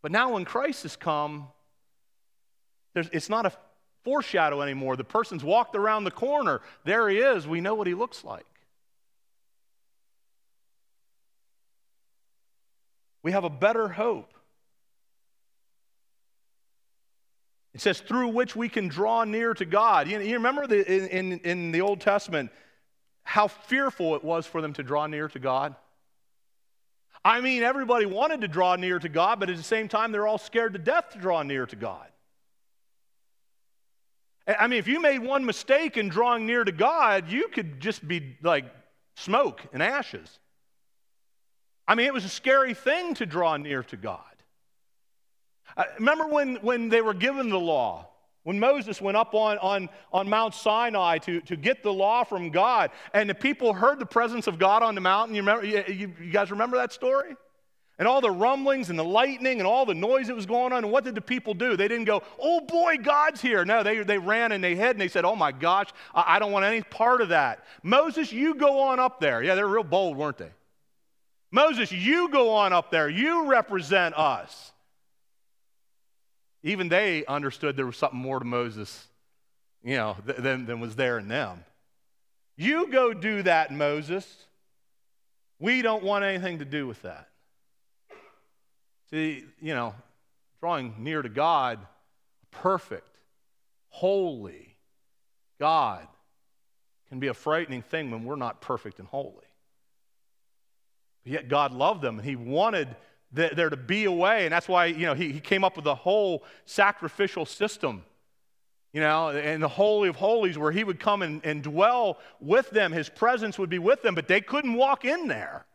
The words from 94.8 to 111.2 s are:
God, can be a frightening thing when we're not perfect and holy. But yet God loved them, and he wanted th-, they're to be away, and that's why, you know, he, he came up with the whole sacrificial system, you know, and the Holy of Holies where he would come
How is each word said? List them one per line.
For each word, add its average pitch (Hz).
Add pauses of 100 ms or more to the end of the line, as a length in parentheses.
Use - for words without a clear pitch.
God, 139 (1000)
can 127
be 139
a 127
frightening 151
thing 151
when 113
we're 139
not 123
perfect -
and 98
holy. - (1800)
But 127
yet 147
God 143
loved 147
them, 113
and 113
he 139
wanted 143 (400)
th-, 156
they're 165
to 143
be 190
away, 185
and 151
that's 170
why, 175
you 170
know, 151
he, 151
he 147
came 190
up 185
with 156
the 143
whole 190 (220)
sacrificial 190
system, 139 (880)
you 151
know, 156
and 151
the 156
Holy 208
of 147
Holies 196
where 151
he 202
would 190
come 202